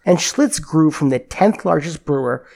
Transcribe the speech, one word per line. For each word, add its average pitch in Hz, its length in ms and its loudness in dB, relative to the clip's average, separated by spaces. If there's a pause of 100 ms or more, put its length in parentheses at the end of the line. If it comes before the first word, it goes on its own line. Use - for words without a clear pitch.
and 180 140 4
Schlitz - 420 -2
grew 156 280 2
from 147 200 -2
the 127 100 0
tenth - 460 0
largest 160 400 -2
brewer 131 500 -2